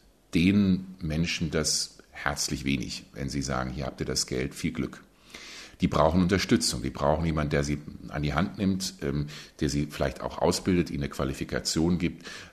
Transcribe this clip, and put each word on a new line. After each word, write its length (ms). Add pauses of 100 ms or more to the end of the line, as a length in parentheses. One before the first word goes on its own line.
(340)
den 680
Menschen 500
das 460 (140)
herzlich 520
wenig, 400 (100)
wenn 160
sie 120
sagen, 300
„Hier 160
habt 120
ihr 60
das 220
Geld, 280
viel 160
Glück.“ 320 (800)
Die 60
brauchen 340
Unterstützung, 640
die 80
brauchen 340
jemanden, 240
der 140
sie 160 (300)
an 120
die 140
Hand 240
nimmt, 420
ähm, 240 (340)
der 80
sie 220
vielleicht 320
auch 160
ausbildet, 540
ihnen 100
eine 80
Qualifikation 880
gibt, 300 (260)